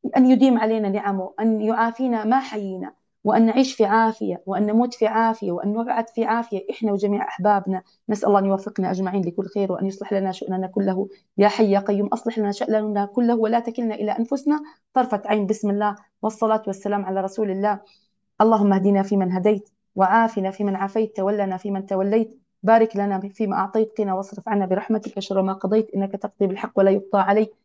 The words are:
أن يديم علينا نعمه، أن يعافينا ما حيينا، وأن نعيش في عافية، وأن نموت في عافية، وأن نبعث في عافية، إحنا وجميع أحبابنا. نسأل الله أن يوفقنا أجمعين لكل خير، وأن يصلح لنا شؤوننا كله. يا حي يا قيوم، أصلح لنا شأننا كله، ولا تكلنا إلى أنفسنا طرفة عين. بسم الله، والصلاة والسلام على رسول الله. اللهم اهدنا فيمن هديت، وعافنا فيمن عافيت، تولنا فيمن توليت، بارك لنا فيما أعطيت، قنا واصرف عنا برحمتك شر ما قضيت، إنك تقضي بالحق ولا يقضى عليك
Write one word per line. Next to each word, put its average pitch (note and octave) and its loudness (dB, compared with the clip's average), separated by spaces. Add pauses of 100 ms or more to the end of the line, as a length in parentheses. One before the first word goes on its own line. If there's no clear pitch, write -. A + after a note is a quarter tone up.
(160)
أن B3+ 6
يديم B3+ 6
علينا A3 0
نعمه، G3 -4
أن A3 2
يعافينا A3+ -2
ما B3+ 2
حيينا، G3 -10 (320)
وأن A3+ 4
نعيش C4 2
في A3 2
عافية، G#3+ 0
وأن G3 -2
نموت A#3 2
في A3 0
عافية، A3 0
وأن G3+ -4
نبعث A3+ -4
في A3+ -2
عافية، A3 -4
إحنا G#3+ -2
وجميع G3+ -2
أحبابنا. F#3+ 0 (260)
نسأل G#3 0
الله G3+ 6
أن F#3+ 2
يوفقنا G3 -2
أجمعين F#3+ -2
لكل F3 -4
خير، G3 -4
وأن F#3 -4
يصلح G3 -8
لنا G3 -2
شؤوننا F#3 -6
كله. G3 -2 (300)
يا G3+ 6
حي G#3 2
يا G3 4
قيوم، G3+ 0
أصلح A3+ -4
لنا G3+ -2
شأننا G#3+ -2
كله، A#3 0
ولا A3+ 2
تكلنا A#3 -4
إلى G#3 -4
أنفسنا C#4+ -2 (340)
طرفة B3 0
عين. G#3 0
بسم G#3 -2
الله، G#3 -2 (260)
والصلاة A3 0
والسلام G3+ -4
على F#3+ -4
رسول F#3+ -4
الله. G3 -2 (600)
اللهم G#3+ 4
اهدنا G3 4
فيمن G3 0
هديت، G3+ 0 (260)
وعافنا G3 2
فيمن G3 -2
عافيت، G#3+ -2
تولنا G3 -2
فيمن G3 -6
توليت، G3+ -2 (200)
بارك A3 4
لنا G3+ -2
فيما G3+ -4
أعطيت، G#3+ -2
قنا G3 -2
واصرف G3 -8
عنا G3+ 0
برحمتك G3+ -2
شر F#3+ -2
ما F#3+ -2
قضيت، G#3+ 0
إنك G3 -4
تقضي G3+ -4
بالحق F#3+ -6
ولا G3 4
يقضى G3 0
عليك G#3 2 (120)